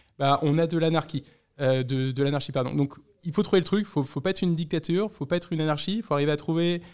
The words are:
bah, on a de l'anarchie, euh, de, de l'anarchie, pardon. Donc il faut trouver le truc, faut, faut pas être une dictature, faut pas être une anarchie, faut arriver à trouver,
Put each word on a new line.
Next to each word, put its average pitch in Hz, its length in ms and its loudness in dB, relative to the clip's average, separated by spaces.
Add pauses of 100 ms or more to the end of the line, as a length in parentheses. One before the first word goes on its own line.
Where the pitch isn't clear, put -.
(200)
bah, 139 240 4
on 151 160 4
a 165 80 4
de 165 100 -2
l'anarchie, 160 460 0 (360)
euh, 131 220 2
de, 131 300 -2
de 131 120 -2
l'anarchie, 143 280 -2
pardon. 131 240 -2
Donc 143 180 2 (300)
il 160 100 -6
faut 208 80 2
trouver 202 180 4
le 170 60 2
truc, 202 220 0
faut, 147 160 -2
faut 131 180 -8
pas 185 80 -2
être 190 140 -4
une 175 120 4
dictature, 170 560 -2
faut - 140 -10
pas 175 120 0
être - 140 -8
une 160 100 0
anarchie, 156 420 -2
faut - 100 -2
arriver 147 180 2
à 147 60 0
trouver, 170 460 0 (100)